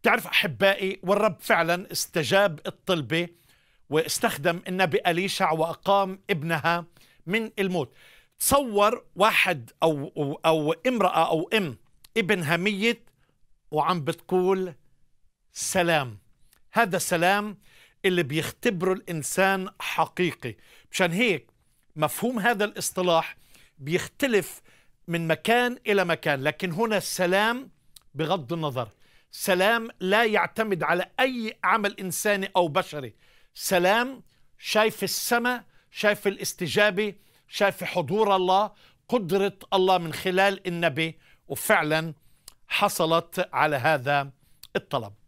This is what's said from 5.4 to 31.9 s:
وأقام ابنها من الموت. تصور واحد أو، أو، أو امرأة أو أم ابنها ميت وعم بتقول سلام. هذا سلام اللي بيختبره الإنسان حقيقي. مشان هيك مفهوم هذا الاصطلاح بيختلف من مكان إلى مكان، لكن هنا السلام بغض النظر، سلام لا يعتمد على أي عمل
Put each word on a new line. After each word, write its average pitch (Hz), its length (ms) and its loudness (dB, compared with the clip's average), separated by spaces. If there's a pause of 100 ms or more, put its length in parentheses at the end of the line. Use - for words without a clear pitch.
وأقام 185 800 0
ابنها 165 540 -2 (420)
من 220 320 -2
الموت. 180 360 -2 (440)
تصور 233 680 2 (120)
واحد 180 540 0 (120)
أو، 147 340 0
أو، 147 300 -4
أو 160 260 2 (140)
امرأة 180 420 2
أو 160 260 -2
أم 170 220 -2 (400)
ابنها 175 400 0
ميت 202 540 -2 (600)
وعم 151 340 0
بتقول 185 680 0 (800)
سلام. 156 680 0 (540)
هذا 190 260 2
سلام 190 600 0 (460)
اللي 180 180 2
بيختبره 165 680 -2
الإنسان 185 760 0 (120)
حقيقي. 151 760 -2 (360)
مشان 175 200 2
هيك 196 380 0 (460)
مفهوم 214 420 -2
هذا 208 260 0
الاصطلاح 180 720 -2 (420)
بيختلف 175 840 -2 (460)
من 170 200 -4
مكان 240 580 0
إلى 202 180 2
مكان، 156 380 -2
لكن 151 300 -2
هنا 214 240 -2
السلام 208 760 -2 (440)
بغض 156 380 -4
النظر، 131 360 -4 (420)
سلام 208 580 0 (120)
لا 202 240 2
يعتمد 202 580 -2
على 175 280 -2 (100)
أي 247 440 -2
عمل 202 360 0